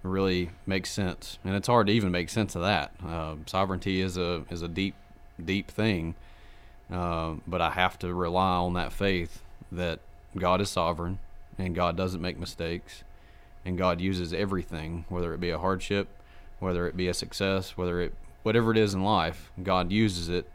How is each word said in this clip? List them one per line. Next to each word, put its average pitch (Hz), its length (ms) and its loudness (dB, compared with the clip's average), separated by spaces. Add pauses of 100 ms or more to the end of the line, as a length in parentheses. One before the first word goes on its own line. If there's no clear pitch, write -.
really 92 480 2 (160)
makes 95 240 0
sense. - 540 -4
And 95 120 0
it's 98 100 0
hard 117 220 6
to 104 40 4
even 101 200 4
make 87 180 0
sense 104 240 0
of 85 80 -2
that. 90 300 2 (120)
Uh, 80 320 -4 (100)
sovereignty 95 540 0
is 92 160 0
a, 87 340 0
is 85 120 -6
a 85 60 -4
deep, 95 260 -2 (500)
deep 95 260 0
thing. 90 440 0 (760)
Uh, 85 440 -2 (140)
but 87 120 -2
I 82 100 4
have 92 300 2
to 87 140 -2
rely 90 440 2
on 90 160 0
that 87 180 -2
faith 92 500 0 (300)
that 85 260 -2 (380)
God 90 240 4
is 101 100 2
sovereign 85 480 0 (400)
and 90 160 -2
God 87 220 2
doesn't 92 240 0
make 87 180 -4
mistakes 87 640 -6 (600)
and 90 120 -2
God 90 240 4
uses 90 320 0
everything, 85 760 -2
whether 87 260 -2
it 82 60 -6
be 87 100 0
a 80 80 -2
hardship, 95 480 0 (540)
whether 90 260 0
it 85 100 -4
be 90 120 2
a 87 60 0
success, 95 640 -2
whether 87 240 0
it, 85 140 -2 (300)
whatever 113 260 4
it 110 80 4
is 104 160 4
in 95 80 0
life, 90 480 2 (100)
God 90 300 2
uses 95 380 2
it 87 260 -2